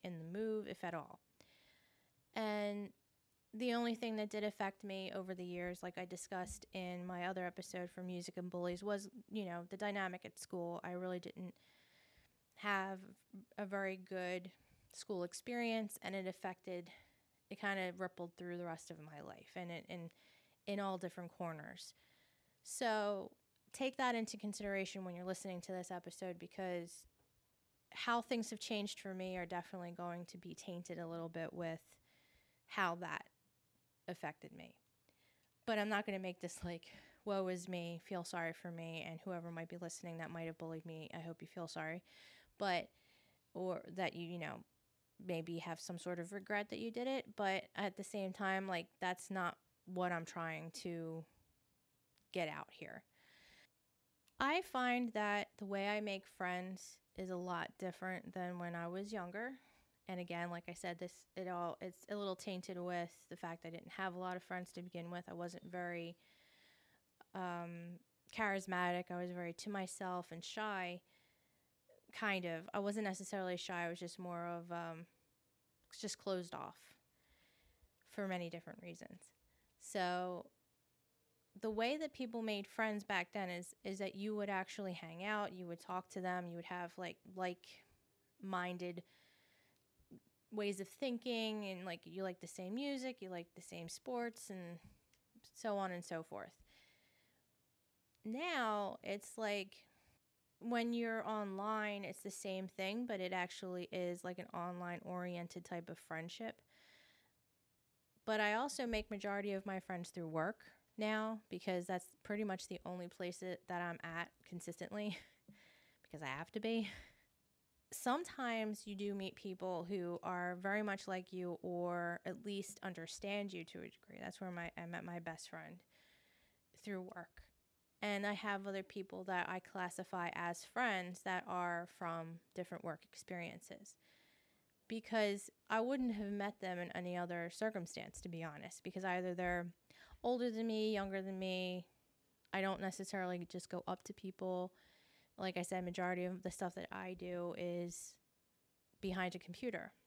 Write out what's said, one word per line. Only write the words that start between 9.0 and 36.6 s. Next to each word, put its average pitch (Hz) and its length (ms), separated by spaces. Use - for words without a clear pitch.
you 208 140
know, 170 220
the 190 100
dynamic 196 480
at - 120
school. 170 460
I 180 80
really 180 280
didn't 180 360
have 196 420
a 202 80
very 190 420
good 180 440
school 180 300
experience, 226 800
and 190 100
it 190 140
affected, 185 640
it 196 100
kind 196 200
of 180 200
rippled 175 380
through 175 220
the 175 60
rest 165 260
of 160 80
my 151 280
life, - 280
and 175 160
it, 170 180
in, 170 220
in 202 120
all 190 200
different 175 360
corners. - 600
So 208 720
take 269 220
that 247 180
into 220 220
consideration 196 640
when 180 120
you're 180 100
listening 185 360
to 190 120
this 180 180
episode, 180 480
because 175 640
how 240 300
things 233 280
have 214 100
changed 208 400
for 190 140
me 185 240
are 180 80
definitely 175 500
going 175 300
to - 120
be 175 180
tainted 175 420
a 170 100
little 165 220
bit 165 240
with 165 280
how 180 280
that 170 300
affected 156 460
me. 123 220
But 220 120
I'm 208 120
not 208 160
gonna 196 140
make 185 220
this - 220